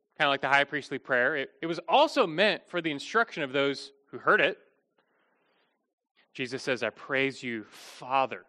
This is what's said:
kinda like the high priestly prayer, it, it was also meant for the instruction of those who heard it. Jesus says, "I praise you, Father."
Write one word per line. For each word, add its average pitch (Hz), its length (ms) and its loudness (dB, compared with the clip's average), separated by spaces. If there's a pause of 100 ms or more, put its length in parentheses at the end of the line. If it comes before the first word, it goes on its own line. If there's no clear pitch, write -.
(180)
kinda 147 120 2
like 139 120 0
the 139 80 0
high 139 140 6
priestly 139 340 -6
prayer, 131 380 0
it, 135 160 -6 (100)
it 165 60 -6
was 170 200 -4
also 277 400 4
meant 170 400 0
for 175 140 -4
the 160 100 -4
instruction 180 520 -2
of 131 100 -6
those 139 400 0 (140)
who 127 100 -14
heard 180 240 4
it. 156 160 2 (1800)
Jesus 127 300 -8
says, 123 200 -4
"I 110 60 0
praise 135 540 -4
you, 117 220 -8
Father." 123 840 -6